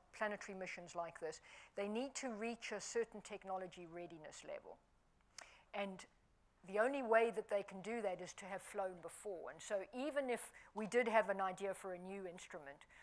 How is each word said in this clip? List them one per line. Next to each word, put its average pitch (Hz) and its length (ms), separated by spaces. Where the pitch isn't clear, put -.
planetary 208 440
missions 180 380
like 170 260
this, 160 220
they 202 140
need 247 280
to 269 140
reach 226 420
a 208 80
certain 220 420
technology 190 680
readiness 160 560
level. - 340
And 196 320
the 196 120
only 269 240
way 226 260
that 214 180
they 202 140
can 190 200
do 220 200
that 185 200
is 180 120
to - 120
have 190 140
flown 185 440
before. 170 480
And 160 100
so 196 220
even 269 380
if 226 200
we 214 140
did 233 200
have 214 220
an 190 100
idea 190 360
for 190 180
a 180 60
new 190 260
instrument, 160 640